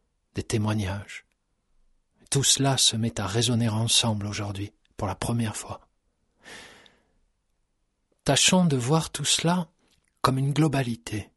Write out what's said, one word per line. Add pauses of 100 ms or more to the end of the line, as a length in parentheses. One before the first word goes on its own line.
(360)
des
témoignages. (1040)
Tout
cela
se
met
à
résonner
ensemble
aujourd'hui, (240)
pour
la
première
fois. (2250)
Tâchons
de
voir
tout
cela (520)
comme
une
globalité